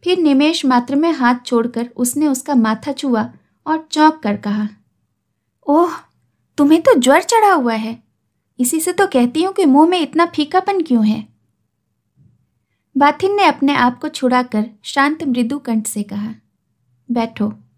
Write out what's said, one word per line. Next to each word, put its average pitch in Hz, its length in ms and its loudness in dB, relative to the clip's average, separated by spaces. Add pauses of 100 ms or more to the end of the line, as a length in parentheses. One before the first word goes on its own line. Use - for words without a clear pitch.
फिर 370 140 0
निमेष 302 460 2
मात्र 254 320 0
में 320 160 0
हाथ 254 220 2 (120)
छोड़कर 240 500 -4
उसने 285 300 -2
उसका 277 280 -2
माथा 220 380 0
छुआ 240 400 -4 (340)
और 311 240 -4
चौंक 311 320 2
कर 202 140 -4
कहा, 208 320 -6 (1000)
"ओह, 330 240 2 (680)
तुम्हें 311 260 4
तो 453 180 4
ज्वर 277 220 4
चढ़ा 427 300 2
हुआ 240 220 0
है, 220 280 -8 (580)
इसी 285 200 -2
से 359 120 -4
तो 381 140 2
कहती 254 360 0
हूँ 381 100 -2
कि 381 120 0
मुंह 294 260 6
में 359 100 4
इतना 330 260 0
फीकापन 370 560 -2
क्यों 226 240 0
है?" 214 320 -4 (1600)
बाथिन 294 400 0
ने 403 80 2
अपने 285 300 0
आप 247 260 0
को 302 80 -8
छुड़ाकर 247 600 -2 (120)
शांत 294 420 -2
मृदु 254 340 -2
कंठ 220 280 -4
से 208 160 -8
कहा, 208 320 -10 (760)
"बैठो।" 226 440 -4 (240)